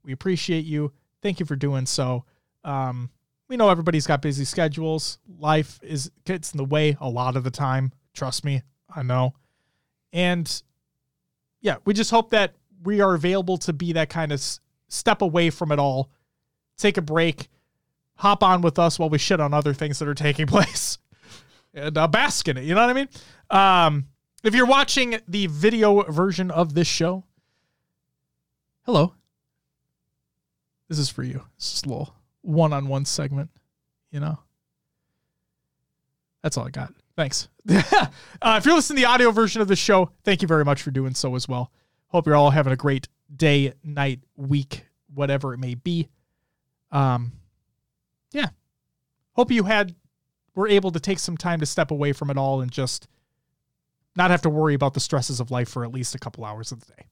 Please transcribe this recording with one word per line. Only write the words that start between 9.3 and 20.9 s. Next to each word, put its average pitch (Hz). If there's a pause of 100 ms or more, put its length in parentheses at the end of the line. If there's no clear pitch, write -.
And, 175 (1000)
yeah, 175
we 202
just 214
hope 226
that 208 (280)
we 202
are 190
available 180
to -
be 170
that 160
kind 156
of 143
s-, - (280)
step -
away 170
from 151
it 143
all, 135 (680)
take 202
a 185
break, 156 (680)
hop 202
on 185
with 165
us 170
while 160
we 151
shit 170
on 143
other 147
things 147
that 147
are 147
taking 147
<laughs> -
place, - (760)